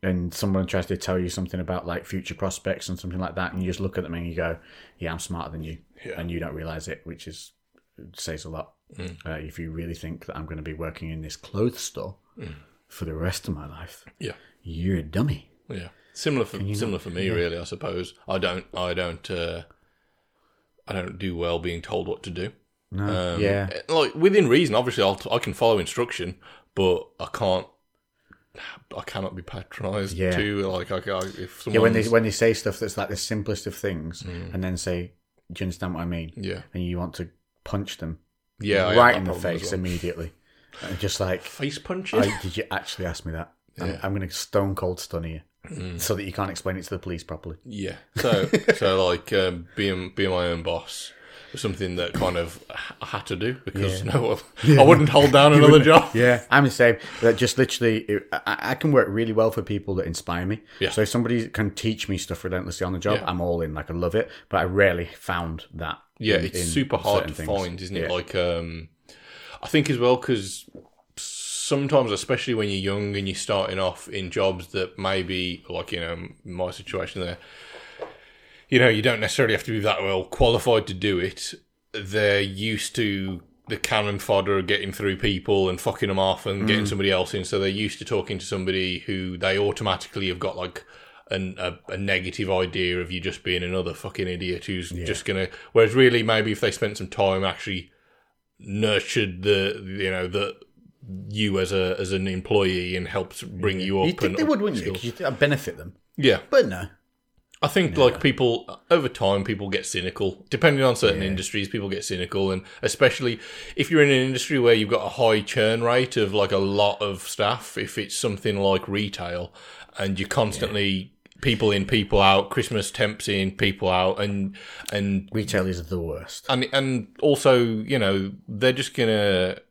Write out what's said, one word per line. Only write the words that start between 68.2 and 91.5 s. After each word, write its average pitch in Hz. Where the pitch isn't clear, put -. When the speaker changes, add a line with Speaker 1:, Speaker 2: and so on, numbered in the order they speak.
Speaker 2:
um, 85
I -
think 151
as 131
well, 123
'cause 107
sometimes, 139
especially 123
when 107
you're 98
young 101
and 98
you're 92
starting 95
off 92
in 95
jobs 92
that 92
maybe, 92
like, 87
you 87
know, 85
my 90
situation 90
there, 87
you 131
know, 123
you 107
don't 117
necessarily 110
have -
to 117
be 110
that 98
well 95
qualified 117
to 95
do 92
it. -
They're 101
used 101
to 95
the 110
cannon 104
fodder 98
getting 98
through 98
people 98
and 92
fucking 104
'em 95
off 95
and 98
getting 104
Speaker 1:
Mm. 101
Speaker 2:
somebody 98
else 92
in. 95
So 98
they're 98
used 101
to -
talking 101
to -
somebody 92
who 92
they 95
automatically 98
have 90
got, -
like, 90
an, 95